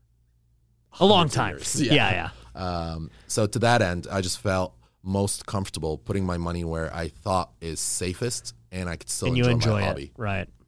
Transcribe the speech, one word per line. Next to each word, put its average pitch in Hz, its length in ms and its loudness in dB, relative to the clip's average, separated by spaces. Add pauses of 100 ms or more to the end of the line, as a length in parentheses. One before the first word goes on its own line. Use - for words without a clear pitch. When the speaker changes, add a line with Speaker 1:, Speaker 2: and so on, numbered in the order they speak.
(1000)
Speaker 1:
A 180 60 6
long 180 220 6
Speaker 2:
hundreds - 60 -4 (400)
of - 60 -2
Speaker 1:
time. 147 60 2
Speaker 2:
years. 147 100 6
Speaker 1:
Yeah, 92 340 2 (260)
yeah. 87 380 -4
Speaker 2:
Um, 80 160 -8 (160)
so 110 200 0
to 104 140 -2
that 117 220 6
end, 87 280 -2
I 98 100 0
just 92 180 -2
felt 92 360 0 (280)
most 98 420 0
comfortable 80 540 -4
putting 98 260 -2
my 87 140 0
money 85 260 -2
where 82 300 -4
I 82 140 -4
thought 92 520 -2
is 82 200 -6
safest - 720 -4 (180)
and 92 160 -4
I 82 80 -6
could - 140 -12
still - 180 -2
Speaker 1:
And 127 80 2
you 120 80 4
Speaker 2:
enjoy 123 80 6
Speaker 1:
enjoy 113 200 4
Speaker 2:
my 101 100 2
Speaker 1:
it, 98 40 0
Speaker 2:
hobby. 71 300 -4
Speaker 1:
right. 98 320 -4 (200)